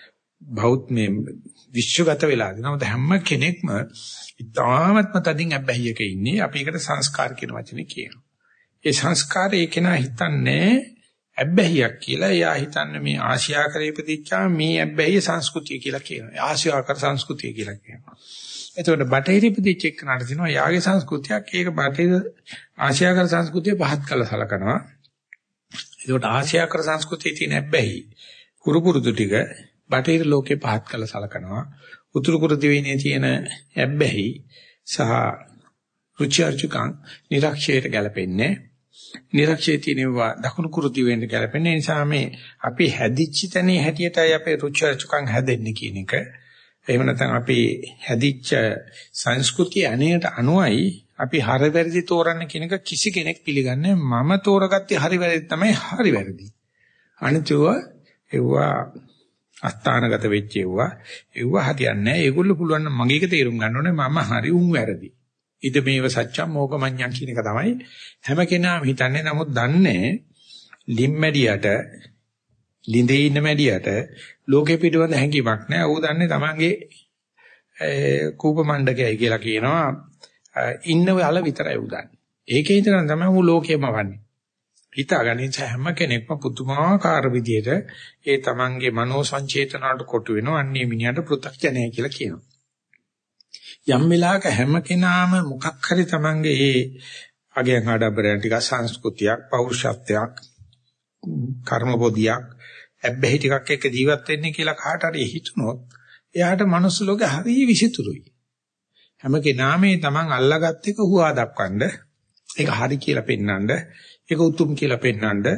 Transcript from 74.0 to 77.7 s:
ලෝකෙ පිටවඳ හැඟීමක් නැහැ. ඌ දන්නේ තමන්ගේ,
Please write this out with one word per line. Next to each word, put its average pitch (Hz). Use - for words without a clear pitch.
ලෝකෙ 151
පිටවඳ 160
හැඟීමක් 131
නැහැ. 165
ඌ 151
දන්නේ 160
තමන්ගේ, 156